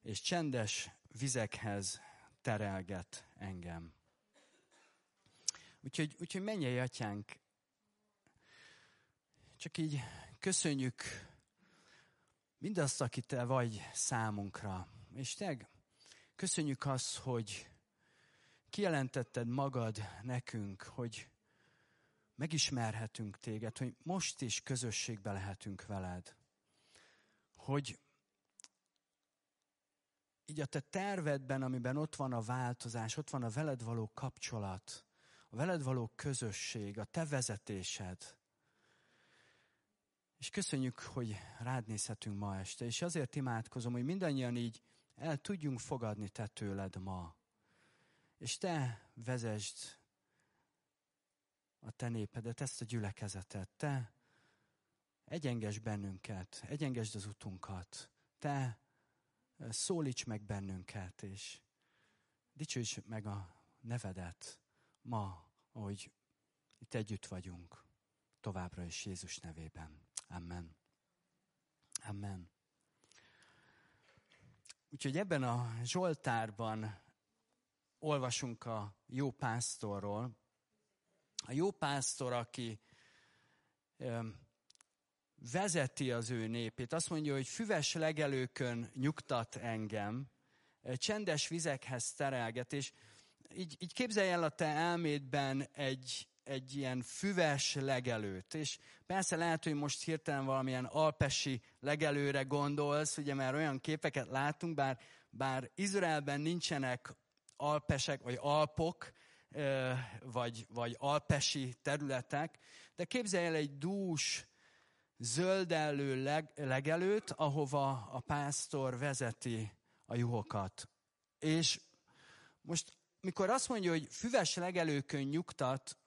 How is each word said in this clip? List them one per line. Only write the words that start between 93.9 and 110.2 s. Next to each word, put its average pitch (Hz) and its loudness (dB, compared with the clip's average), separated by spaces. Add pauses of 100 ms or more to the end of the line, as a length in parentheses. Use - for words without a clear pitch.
képzelj 208 4
el 175 6
a 160 4
te 165 2
elmédben 147 2
egy, 135 -2 (160)
egy 135 -4
ilyen 127 0
füves 160 2
legelőt. 123 0
És 156 -2 (280)
persze 185 2
lehet, 165 2
hogy 156 2
most 147 0
hirtelen 151 0
valamilyen 131 2
alpesi 143 4 (180)
legelőre 143 4
gondolsz, 147 2
ugye, 143 0
mert 135 2
olyan 147 2
képeket 151 0
látunk, 151 0
bár, 135 2 (300)
bár 131 0
Izraelben 160 2
nincsenek 147 0 (420)
alpesek, 147 2
vagy 123 -2
alpok, 151 4 (380)
ö, 135 2 (300)